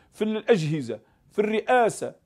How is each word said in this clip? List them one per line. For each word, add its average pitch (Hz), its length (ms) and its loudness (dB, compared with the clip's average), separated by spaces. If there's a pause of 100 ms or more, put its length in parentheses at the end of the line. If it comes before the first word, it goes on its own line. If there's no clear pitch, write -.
(120)
في - 120 -6
الأجهزة، 160 760 -2 (320)
في - 80 -6
الرئاسة، 214 760 0 (100)